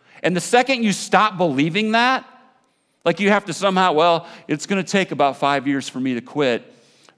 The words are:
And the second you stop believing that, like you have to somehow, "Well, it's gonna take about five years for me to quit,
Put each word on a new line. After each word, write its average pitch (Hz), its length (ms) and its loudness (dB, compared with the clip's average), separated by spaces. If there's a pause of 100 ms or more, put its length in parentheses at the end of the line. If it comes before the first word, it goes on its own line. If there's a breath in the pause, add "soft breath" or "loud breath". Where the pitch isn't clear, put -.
(200 soft breath)
And 180 140 -2
the 175 60 -2
second 247 420 0
you 208 100 0
stop 196 440 0
believing 170 560 0
that, 240 340 0 (760)
like 170 160 0
you 202 80 2
have 202 160 2
to 165 80 -10
somehow, 185 400 2
"Well, 165 340 2 (220 loud breath)
it's 151 180 -4
gonna 196 160 -2
take 185 300 -2
about 139 240 0
five 139 320 -2
years 135 200 -4
for 131 120 -10
me 131 140 -2
to 117 60 -4
quit, 127 440 -2 (540 soft breath)